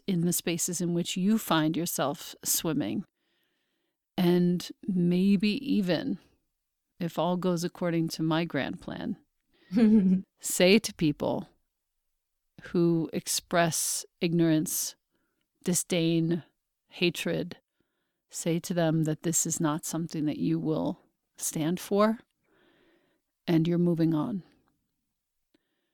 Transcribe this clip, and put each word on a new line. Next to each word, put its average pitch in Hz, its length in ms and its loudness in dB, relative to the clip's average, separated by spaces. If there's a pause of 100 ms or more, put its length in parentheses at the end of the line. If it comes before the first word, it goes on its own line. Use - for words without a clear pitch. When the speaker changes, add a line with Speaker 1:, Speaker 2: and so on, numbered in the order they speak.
Speaker 1:
in 175 160 0
the 175 100 2
spaces 170 480 -4
in 170 140 0
which 170 220 -4
you 202 220 2
find 160 380 0
yourself 160 580 -4 (100)
swimming. 147 600 -2 (1120)
And 180 520 2 (180)
maybe 185 640 2 (240)
even, 180 440 0 (840)
if 170 180 -6
all 175 180 0
goes 175 280 0
according 170 460 -2
to - 120 -6
my 160 220 0
grand 165 360 -4
plan, - 360 -8 (560)
Speaker 2:
<laughs> 196 520 6 (160)
Speaker 1:
say 190 380 4
to - 160 -4
people 143 540 -2 (1200)
who 170 440 0
express - 920 -2 (140)
ignorance, 165 720 0 (720)
disdain, 165 800 0 (440)
hatred, 170 680 -2 (720)
say 170 300 -2
to - 140 -6
them 160 300 2
that 156 200 -2
this 165 220 0
is 165 140 -4
not 156 240 0
something 160 420 -4
that 147 120 -2
you 165 220 0
will 156 400 -2 (360)
stand 165 440 -4
for, 214 380 0 (1300)
and 160 200 4
you're 175 100 2
moving 165 360 2
on. 170 280 -4 (1500)